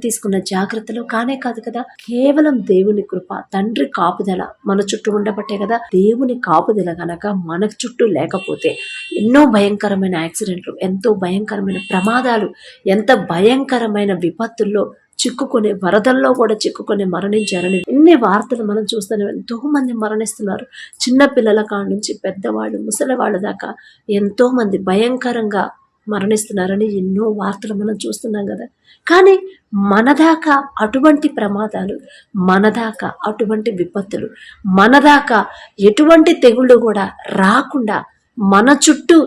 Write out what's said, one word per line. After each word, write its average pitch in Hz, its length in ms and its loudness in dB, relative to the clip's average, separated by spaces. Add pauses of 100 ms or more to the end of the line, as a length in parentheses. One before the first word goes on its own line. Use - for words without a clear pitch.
తీసుకున్న 214 340 -4 (140)
జాగ్రత్తలు 220 500 -6 (100)
కానే 240 320 -4
కాదు 226 220 -8
కదా. 233 160 -8 (240)
కేవలం 277 500 2 (140)
దేవుని 196 420 2
కృప, 180 160 -8 (260)
తండ్రి 220 320 -2 (120)
కాపుదల 185 480 -2 (240)
మన 196 80 2 (140)
చుట్టూ 214 260 -4
ఉండబట్టే 208 440 -6
కదా. 226 160 -2 (200)
దేవుని 240 380 2 (120)
కాపుదల 175 440 0 (100)
గనక 170 240 -8 (240)
మన 185 180 -2 (140)
చుట్టూ 240 240 -2 (120)
లేకపోతే - 540 -4 (480)
ఎన్నో 254 240 6 (120)
భయంకరమైన 202 680 0
యాక్సిడెంట్లు, 185 500 -8 (140)
ఎంతో 190 240 0 (140)
భయంకరమైన 196 560 -4 (100)
ప్రమాదాలు, 226 580 0 (460)
ఎంత 220 160 2 (200)
భయంకరమైన 214 840 0 (120)
విపత్తుల్లో 208 580 -4 (380)
చిక్కుకునే, 233 480 -2 (120)
వరదల్లో 254 560 2
కూడా 220 240 0
చిక్కుకుని 202 500 -4
మరణించారని 190 680 -2 (140)
ఎన్ని 320 220 8 (100)
వార్తలు 220 460 -2
మనం 214 220 -2
చూస్తున్నాం. 208 420 -4
ఎంతో 233 220 -10 (180)
మంది 262 180 0 (100)
మరణిస్తున్నారు. 214 640 -6 (380)
చిన్న 254 180 2 (140)
పిల్లల 220 260 2 (100)
కాడ 202 220 -6
నుంచి 208 200 -6 (120)
పెద్దవాళ్ళు, 214 640 -6
ముసలివాళ్ళ 214 500 -2 (100)
దాకా 196 220 -10 (500)
ఎంతో 202 280 2 (120)
మంది 196 200 0 (100)
భయంకరంగా 226 760 -2 (480)
మరణిస్తున్నారని 202 720 -2 (140)
ఎన్నో 190 260 -2 (140)
వార్తలు 202 420 -6
మనం 208 220 -4
చూస్తున్నాం 214 480 -6
కదా. 240 140 -12 (440)
కానీ 381 240 8 (580)
మన 220 140 2 (180)
దాకా 311 320 2 (300)
అటువంటి 294 440 2 (100)
ప్రమాదాలు, 202 580 -4 (520)
మన 190 140 6 (160)
దాకా 220 300 -6 (200)
అటువంటి 214 420 -2 (100)
విపత్తులు, 196 480 -8 (500)
మన 220 120 6 (180)
దాకా 277 300 4 (500)
ఎటువంటి 320 440 6 (120)
తెగుళ్ళు 247 320 6 (100)
కూడా 202 180 0 (360)
రాకుండా 220 560 0 (540)
మన 208 160 6 (160)
చుట్టూ 269 320 4 (100)